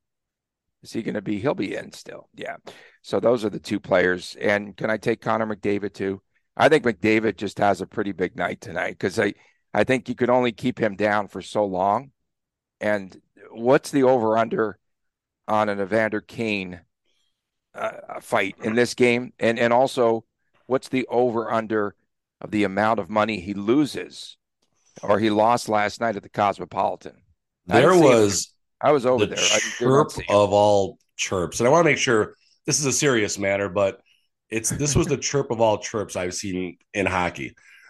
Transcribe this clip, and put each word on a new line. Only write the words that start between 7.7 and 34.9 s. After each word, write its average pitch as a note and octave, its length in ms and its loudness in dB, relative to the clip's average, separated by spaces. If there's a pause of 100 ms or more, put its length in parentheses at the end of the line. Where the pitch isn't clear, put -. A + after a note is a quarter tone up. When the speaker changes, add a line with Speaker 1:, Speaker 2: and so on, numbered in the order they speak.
Speaker 1:
a F#2 60 -6
pretty G2+ 260 -6
big F2 220 -4
night F2+ 260 -6
tonight F2+ 380 -8
'cause G2+ 200 -4
I, G#2 140 0 (400)
I G#2 100 2
think B2+ 240 0
you B2 80 -6
could A#2+ 140 0
only B2 220 2
keep - 280 -6
him G#2 160 -2
down G#2 320 0
for F#2+ 140 -12
so G#2 240 -2
long. G2+ 460 -2 (680)
And G2+ 400 -4 (320)
what's A#2+ 400 0
the C#3 120 2
over-under A2+ 760 2 (680)
on G#2+ 220 2
an G2+ 120 -4
Evander G#2+ 400 0
Kane, G2 600 -6 (920)
uh, - 480 -10
fight G2+ 420 -2
in A2 120 -4
this A#2+ 180 2
game? B2 460 0
And, A2+ 200 0
and A#2+ 140 2
also, A#2+ 520 2 (420)
what's C3 220 -2
the C3 180 -2
over-under A2 880 0 (460)
of - 100 -14
the G#2 120 2
amount G#2 360 0
of E2+ 100 -8
money G#2+ 300 0
he F#2+ 140 -8
loses G2+ 840 -2 (680)
or G#2+ 160 2
he A2 100 2
lost A2 400 2
last G#2 300 -2
night A2+ 160 -2
at G2+ 80 -10
the G2 60 -20
Cosmopolitan? F#2+ 880 -4 (520)
I A#2+ 100 4
Speaker 2:
There D3+ 120 6
Speaker 1:
didn't F3 120 8
see C#3 60 8
him. A#2+ 120 8
Speaker 2:
was G2 300 0 (300)
Speaker 1:
I C3 100 4
was C3 140 2
over B2 200 2
Speaker 2:
the F#2+ 100 -8
Speaker 1:
there. - 80 -2
I G#2+ 160 2
did G#2+ 40 -2
not - 160 -8
Speaker 2:
chirp C3+ 320 4
Speaker 1:
see - 100 -10
him. G2+ 140 0
Speaker 2:
of G2+ 180 4
all G2+ 440 4 (200)
chirps. F2+ 420 -4
And A#2 80 4
I C3 40 6
wanna E3 140 6
make C#3 120 2
sure A2 380 0 (300)
this C#3 140 -2
is D3+ 60 -4
a B2+ 60 0
serious A2+ 480 0
matter, G2+ 300 -2
but F#2+ 300 -2 (500)
it's, A2+ 200 -4
this C#3+ 260 -2